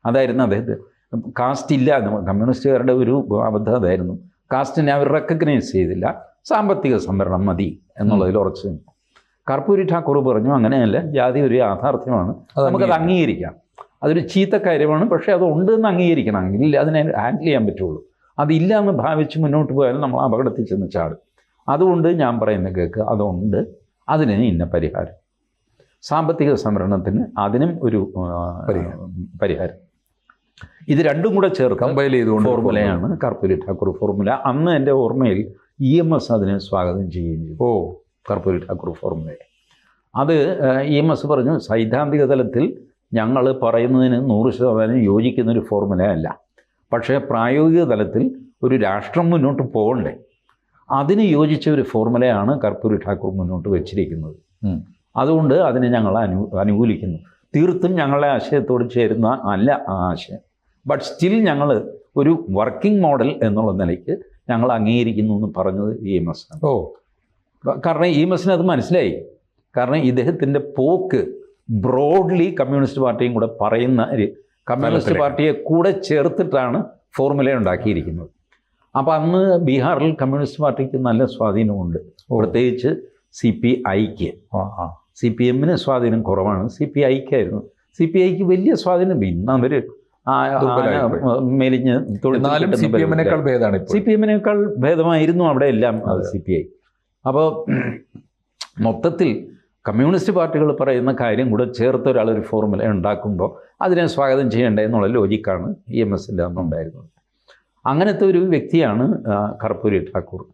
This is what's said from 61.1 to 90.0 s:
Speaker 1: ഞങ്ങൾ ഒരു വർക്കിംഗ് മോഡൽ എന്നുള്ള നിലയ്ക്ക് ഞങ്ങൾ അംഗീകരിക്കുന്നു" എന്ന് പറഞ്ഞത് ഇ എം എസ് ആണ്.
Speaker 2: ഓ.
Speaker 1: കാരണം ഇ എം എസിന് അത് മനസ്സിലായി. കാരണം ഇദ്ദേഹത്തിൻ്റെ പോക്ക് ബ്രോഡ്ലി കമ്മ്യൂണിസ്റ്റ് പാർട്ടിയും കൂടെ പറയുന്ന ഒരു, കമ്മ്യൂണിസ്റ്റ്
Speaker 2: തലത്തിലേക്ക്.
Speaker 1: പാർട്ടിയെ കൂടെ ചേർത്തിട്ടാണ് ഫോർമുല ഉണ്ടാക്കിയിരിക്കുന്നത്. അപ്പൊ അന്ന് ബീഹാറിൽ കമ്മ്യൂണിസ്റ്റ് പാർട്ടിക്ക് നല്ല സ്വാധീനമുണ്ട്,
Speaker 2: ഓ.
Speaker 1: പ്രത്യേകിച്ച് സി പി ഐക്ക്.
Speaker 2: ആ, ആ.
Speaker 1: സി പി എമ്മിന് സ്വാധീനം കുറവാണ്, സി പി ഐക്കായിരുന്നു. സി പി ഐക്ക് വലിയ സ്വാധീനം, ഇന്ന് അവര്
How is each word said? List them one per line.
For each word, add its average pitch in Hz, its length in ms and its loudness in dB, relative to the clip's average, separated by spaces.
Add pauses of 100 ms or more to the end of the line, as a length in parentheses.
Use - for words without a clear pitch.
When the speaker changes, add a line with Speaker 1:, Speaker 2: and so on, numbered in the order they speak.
Speaker 1:
ഞങ്ങൾ 143 460 0 (260)
ഒരു 151 340 2
വർക്കിംഗ് 120 500 0
മോഡൽ 143 420 0
എന്നുള്ള 101 420 0
നിലയ്ക്ക് 87 320 -4 (340)
ഞങ്ങൾ 120 220 0
അംഗീകരിക്കുന്നു" 110 600 0
എന്ന് 104 220 -2
പറഞ്ഞത് 98 440 -4
ഇ 98 160 -4
എം 85 140 -2
എസ് - 240 -12
ആണ്. 151 100 -16
Speaker 2:
ഓ. 135 260 -2 (960)
Speaker 1:
കാരണം 165 200 0
ഇ 151 160 2
എം 185 120 2
എസിന് 180 180 0
അത് 170 100 2
മനസ്സിലായി. 147 640 0 (520)
കാരണം 127 200 0
ഇദ്ദേഹത്തിൻ്റെ 139 640 0 (160)
പോക്ക് 139 580 0 (360)
ബ്രോഡ്ലി 165 920 2
കമ്മ്യൂണിസ്റ്റ് 135 400 0
പാർട്ടിയും 123 340 0
കൂടെ 113 140 0 (120)
പറയുന്ന 117 420 2
ഒരു, 107 200 0 (480)
കമ്മ്യൂണിസ്റ്റ് 127 140 0
Speaker 2:
തലത്തിലേക്ക്. - 360 0
Speaker 1:
പാർട്ടിയെ 143 320 2
കൂടെ 170 380 2
ചേർത്തിട്ടാണ് 151 920 0 (280)
ഫോർമുല 139 420 0
ഉണ്ടാക്കിയിരിക്കുന്നത്. 87 760 -2 (680)
അപ്പൊ 151 160 2
അന്ന് 180 440 2
ബീഹാറിൽ 151 640 0
കമ്മ്യൂണിസ്റ്റ് 139 380 -2
പാർട്ടിക്ക് 135 360 -2
നല്ല 127 280 2
സ്വാധീനമുണ്ട്, 101 720 -2 (320)
Speaker 2:
ഓ. 117 80 0
Speaker 1:
പ്രത്യേകിച്ച് 123 560 0 (380)
സി - 320 0
പി 123 240 2
ഐക്ക്. 98 680 -4
Speaker 2:
ആ, - 20 -2
ആ. 95 380 -8 (180)
Speaker 1:
സി 117 240 -2
പി 123 60 2
എമ്മിന് 139 320 2
സ്വാധീനം 120 460 0
കുറവാണ്, 98 460 -2
സി - 160 -4
പി - 160 -4
ഐക്കായിരുന്നു. 127 600 0 (360)
സി 170 60 4
പി 170 140 0
ഐക്ക് 185 240 2
വലിയ 185 320 2
സ്വാധീനം, 180 500 0
ഇന്ന് 92 280 -2
അവര് 131 300 2 (460)